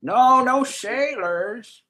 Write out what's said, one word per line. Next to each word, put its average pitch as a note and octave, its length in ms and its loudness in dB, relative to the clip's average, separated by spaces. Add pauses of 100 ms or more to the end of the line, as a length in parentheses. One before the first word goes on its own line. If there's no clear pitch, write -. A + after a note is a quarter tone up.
No, B3+ 420 4
no C4 200 0
sailors. G#3+ 1300 -6